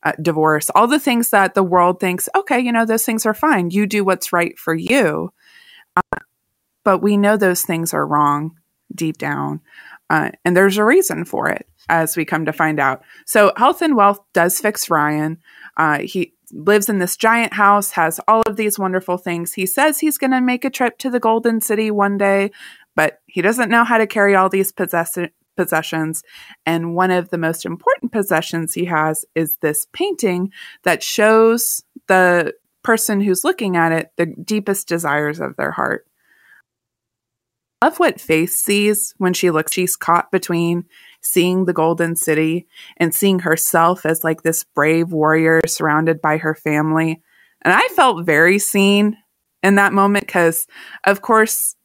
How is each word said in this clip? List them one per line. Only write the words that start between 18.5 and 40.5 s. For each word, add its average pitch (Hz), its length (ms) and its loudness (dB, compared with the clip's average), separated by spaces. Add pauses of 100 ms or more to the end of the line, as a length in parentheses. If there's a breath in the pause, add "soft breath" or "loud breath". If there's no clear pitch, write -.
these 208 240 -4
wonderful 185 400 -4
things. 170 360 -8
He 190 120 -4
says 294 320 0
he's 302 200 -2
gonna 262 220 0
make 254 240 -2
a 269 60 -2
trip 240 280 -4
to 269 120 -6
the 247 80 -2
Golden 226 420 0
City 220 300 -2
one 202 260 2
day, 196 360 0 (420 loud breath)
but 156 320 0
he - 160 -4
doesn't 226 280 0
know 233 120 4
how 233 160 2
to 220 80 2
carry 202 300 2
all 185 120 4
these 190 220 -2
possess-, 175 480 -4 (380)
possessions. 160 680 -4 (420 loud breath)
And 165 300 -2
one 185 160 2
of 180 200 -2
the 175 80 -4
most 165 280 -4
important 175 460 -2
possessions 170 600 -2
he 170 100 -4
has 156 400 -2 (100)
is 160 220 -2
this 151 360 -4
painting 196 600 -4 (320 loud breath)
that 170 180 0
shows 220 800 2 (240)
the 175 480 2 (300)
person 220 360 0
who's 190 220 0
looking 240 340 -2
at 165 140 2
it 165 260 -4
the 170 100 0
deepest 196 600 -6
desires 151 540 -4
of 139 160 -8
their 147 160 -4
heart. - 340 -4 (1800 soft breath)
Love 320 140 0
what 311 220 0
Faith 160 320 0
sees 208 640 -2
when 180 160 0
she 180 160 0
looks. 160 220 -2
She's 180 240 -4
caught - 360 0
between 170 520 -2 (360 soft breath)